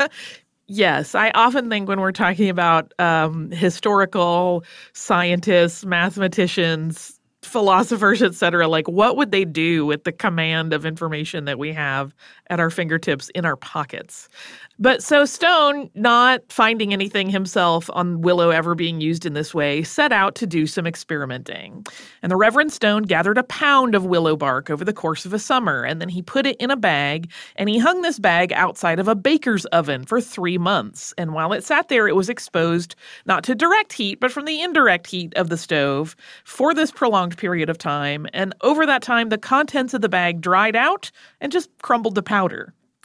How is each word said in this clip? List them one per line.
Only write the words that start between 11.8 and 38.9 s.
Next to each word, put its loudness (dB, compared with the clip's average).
at -2
our 2
fingertips -4
in -4
our 0
pockets? -12
But 4
so 4
Stone, 2
not 4
finding 2
anything -2
himself 0
on -2
willow 4
ever 2
being -4
used -2
in -6
this -6
way, 0
set 0
out 2
to -6
do 0
some -4
experimenting. -10
And -4
the 2
Reverend 4
Stone 2
gathered 2
a 2
pound 2
of 2
willow 2
bark -2
over -4
the -2
course -4
of -12
a -4
summer, 0
and -4
then -8
he -6
put -2
it -2
in -2
a 0
bag, 0
and -2
he 2
hung 2
this -2
bag 2
outside 0
of -2
a 4
baker's 0
oven 0
for -2
three -4
months. -4
And -6
while -2
it -6
sat 0
there, 2
it 2
was 0
exposed -2
not 0
to 0
direct 2
heat, -6
but 2
from -8
the -6
indirect 2
heat -8
of 0
the -4
stove -2
for 0
this 0
prolonged 0
period -2
of -4
time. -4
And -4
over 4
that 2